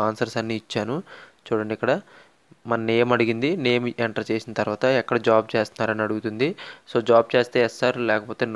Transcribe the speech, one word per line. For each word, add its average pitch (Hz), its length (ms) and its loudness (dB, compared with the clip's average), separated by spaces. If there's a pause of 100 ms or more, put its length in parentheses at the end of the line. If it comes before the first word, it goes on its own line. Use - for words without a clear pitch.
ఆన్సర్స్ 110 360 -4
అన్నీ 113 200 -4
ఇచ్చాను. 117 360 -4 (500)
చూడండి, 107 300 -2
ఇక్కడ 120 160 2 (760)
మన 117 100 0 (120)
నేమ్ 120 240 4
అడిగింది. 117 340 2 (160)
నేమ్ 120 200 2 (200)
ఎంటర్ 107 260 -6
చేసిన 113 200 -4 (100)
తర్వాత 107 220 -4 (180)
ఎక్కడ 120 160 0 (120)
జాబ్ 110 260 4
చేస్తున్నారని 110 520 -2
అడుగుతుంది. 107 420 -2 (420)
So, - 40 2 (160)
జాబ్ 117 240 6
చేస్తే 123 320 2
ఎస్ - 140 -12
సార్, 127 160 0 (140)
లేకపోతే 107 440 -2